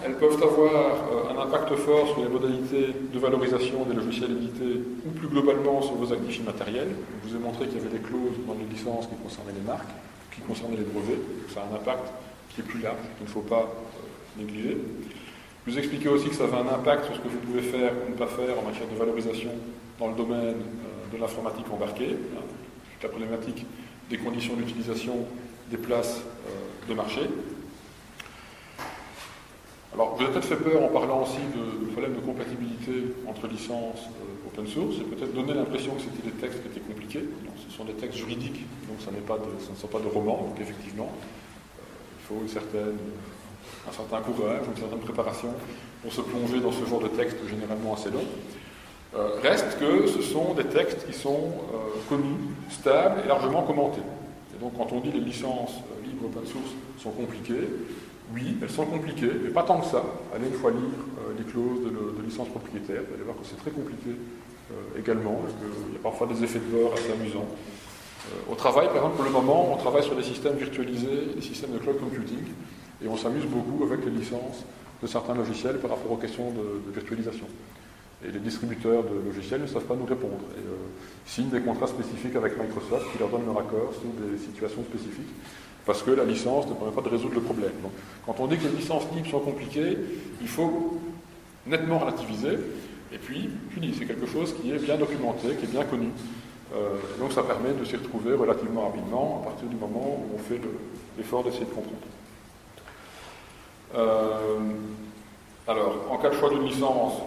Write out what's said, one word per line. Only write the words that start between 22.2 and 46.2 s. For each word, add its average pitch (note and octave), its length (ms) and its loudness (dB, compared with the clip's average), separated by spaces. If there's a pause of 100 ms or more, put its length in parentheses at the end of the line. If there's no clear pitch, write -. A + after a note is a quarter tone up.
hein, - 60 -8 (520)
toute - 80 -12
la A2+ 60 -4
problématique A2+ 580 -4 (440)
des A#2 80 -2
conditions A#2+ 360 -4
d'utilisation A#2 600 -2 (560)
des A#2 60 -2
places, A#2 440 0 (260)
euh, G2 420 -8
de A2+ 60 -2
marché. A2 280 0 (2750)
Alors, A2+ 200 4
vous A#2+ 80 2
avez C3+ 100 4
peut-être C3+ 140 2
fait A#2+ 100 2
peur D#3 260 6
en - 60 6
parlant C3 340 4
aussi - 160 0 (180)
de, A2 300 -2
de - 40 -4
problèmes B2+ 240 -2
de A2+ 60 -2
compatibilité A#2+ 720 -4 (340)
entre G#2+ 220 -6
licences, A2+ 580 -4
euh, G2+ 400 -10
open G#2+ 200 -6
source, D#3+ 340 0
et - 40 -4
peut-être - 300 -4
donné C3 200 0
l'impression C3 400 0
que - 80 -4
c'était A#2 280 -6
des - 60 -8
textes - 260 -6
qui - 60 -10
étaient G#2+ 180 -10
compliqués. G#2+ 380 -6 (200)
Non, G#2 120 -10
ce - 180 -14
sont A2 100 -8
des A2 100 -6
textes A2+ 240 -6
juridiques, A#2 460 -6 (240)
donc G#2+ 160 -8
ça G2+ 60 -6
n'est G2+ 160 -6
pas A2 120 0
de, G#2 120 -4 (140)
ce - 60 -10
ne F#2+ 60 -8
sont G#2+ 120 -8
pas A2 100 -2
de G#2+ 80 0
romans, G#2+ 420 2
donc G#2 120 -6
effectivement, G2+ 500 -6
euh, - 1120 -14
il - 80 -16
faut G#2+ 140 -4
une G#2+ 60 -4
certaine, G#2+ 480 -2 (920)
un - 40 -8
certain A2 280 -2
courage, A2+ 500 0
une G#2+ 100 -6
certaine A2+ 200 -4
préparation A2 480 -2 (540)
pour A2+ 100 -6
se - 80 0